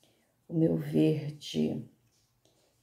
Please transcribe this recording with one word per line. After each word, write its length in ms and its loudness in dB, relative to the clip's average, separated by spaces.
o 80 -10
meu 200 4
verde 1120 -2